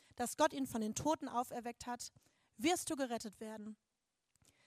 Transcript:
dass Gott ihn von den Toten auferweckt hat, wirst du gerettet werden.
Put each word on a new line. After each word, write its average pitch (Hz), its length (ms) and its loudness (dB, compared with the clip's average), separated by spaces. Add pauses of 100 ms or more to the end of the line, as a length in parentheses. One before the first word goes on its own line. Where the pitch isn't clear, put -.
(160)
dass 240 200 -2
Gott 311 160 6
ihn 277 140 0
von 233 140 -2
den 220 140 0
Toten 302 340 2
auferweckt 240 580 -4
hat, 240 260 -8 (440)
wirst 330 340 2
du 320 60 -2
gerettet 233 440 -2
werden. 214 360 -10 (920)